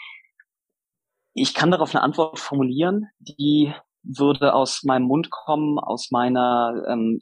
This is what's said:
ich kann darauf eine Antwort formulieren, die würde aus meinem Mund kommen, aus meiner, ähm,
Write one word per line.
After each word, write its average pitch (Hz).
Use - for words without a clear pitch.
ich 135
kann 151
darauf 160
eine 135
Antwort 156
formulieren, 147
die 147
würde 139
aus 131
meinem 131
Mund 147
kommen, 151
aus -
meiner, 123
ähm, 113